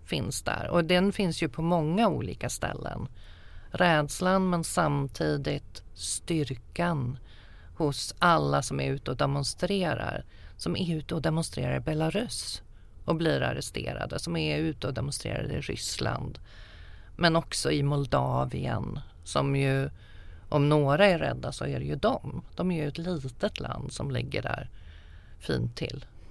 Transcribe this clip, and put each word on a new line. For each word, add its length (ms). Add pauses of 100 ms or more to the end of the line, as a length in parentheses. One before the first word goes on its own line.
finns 360
där, 260
och 180
den 260
finns 320
ju 60
på 120
många 480
olika 400
ställen. 580 (640)
Rädslan, 800
men 140
samtidigt 1200 (100)
styrkan 1200 (600)
hos 420
alla 420
som 180
är 120
ute 200
och 60
demonstrerar, 1080 (320)
som 200
är 180
ute 200
och 60
demonstrerar 560
i 20
Belarus 800 (440)
och 100
blir 260
arresterade, 800
som 180
är 200
ute 300
och 60
demonstrerar 580
i 100
Ryssland, 800 (760)
men 200
också 360
i 120
Moldavien, 1160 (240)
som 320
ju, 340 (600)
om 200
några 380
är 120
rädda 320
så 140
är 140
det 60
ju 100
dem. 460 (140)
De 160
är 120
ju 40
ett 100
litet 640
land 340
som 180
ligger 300
där 280 (720)
fint 360
till. 300 (260)